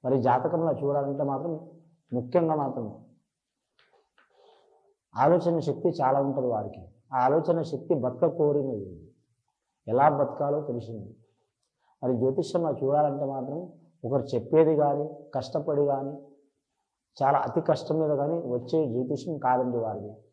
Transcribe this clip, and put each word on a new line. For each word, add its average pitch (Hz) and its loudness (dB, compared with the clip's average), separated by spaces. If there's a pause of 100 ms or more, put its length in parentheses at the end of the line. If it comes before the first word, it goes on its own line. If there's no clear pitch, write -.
మరి 131 2
జాతకంలో 151 2
చూడాలంటే 143 -2
మాత్రం 147 -6 (440)
ముఖ్యంగా 160 0
మాత్రం 127 -6 (2000)
ఆలోచన 170 4
శక్తి 143 0
చాలా 139 2
ఉంటుంది 135 0
వారికి. 107 -4 (320)
ఆ 127 0
ఆలోచన 160 2
శక్తి 160 -2
బతక 127 0
కోరినది, 131 0 (760)
ఎలా 135 6
బతకాలో 143 0
తెలిసింది. 113 -8 (880)
మరి 127 0
జ్యోతిష్యంలో 147 0 (120)
చూడాలంటే 143 2
మాత్రం 135 -6 (320)
ఒకరు 127 0 (140)
చెప్పేది 156 4
కానీ, 147 0 (240)
కష్టపడి 143 -2
కానీ, 139 -2 (1080)
చాలా 139 4
అతి - -2
కష్టం 156 0
మీద 151 2
కానీ 156 0
వచ్చే 127 0
జ్యోతిష్యం 127 -4
కాదండి 127 2
వారిది. 104 -4 (200)